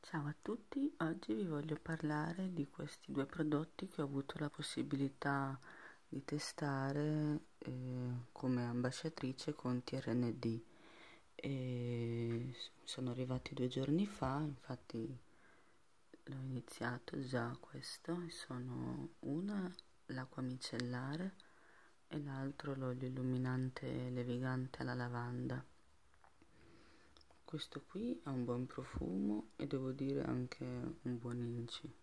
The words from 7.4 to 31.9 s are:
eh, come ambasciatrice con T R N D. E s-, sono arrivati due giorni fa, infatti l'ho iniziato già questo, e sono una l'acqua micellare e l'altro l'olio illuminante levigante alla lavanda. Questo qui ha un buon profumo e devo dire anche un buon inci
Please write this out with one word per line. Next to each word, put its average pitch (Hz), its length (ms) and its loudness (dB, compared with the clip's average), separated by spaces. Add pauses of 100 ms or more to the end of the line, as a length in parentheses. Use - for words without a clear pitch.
eh, 127 540 -2 (180)
come 123 340 4
ambasciatrice 127 920 0
con 123 280 2
T - 120 -4
R 123 200 2
N 120 240 4
D. 117 240 2 (720)
E 120 1200 0
s-, - 160 -8 (140)
sono 127 260 -2
arrivati 127 420 0
due 131 140 2
giorni 143 400 4
fa, 139 320 0
infatti 131 800 -4 (1040)
l'ho 135 180 -8
iniziato 123 840 -4
già 123 320 2
questo, - 640 -6
e 165 100 -4
sono 127 920 -4
una 185 480 0 (420)
l'acqua 131 300 -4
micellare 127 920 -2 (720)
e 151 160 -4
l'altro 139 540 -2
l'olio 127 320 0
illuminante 127 1000 2
levigante 127 720 0
alla 127 120 0
lavanda. 123 800 -2 (1700)
Questo 143 360 -6
qui 233 420 -2
ha 143 60 -2
un 127 140 2
buon 123 220 2
profumo 196 880 0
e 143 140 -2
devo 131 240 0
dire 139 320 2
anche 127 400 0
un 123 520 -2
buon 120 240 -2
inci 120 480 -2 (140)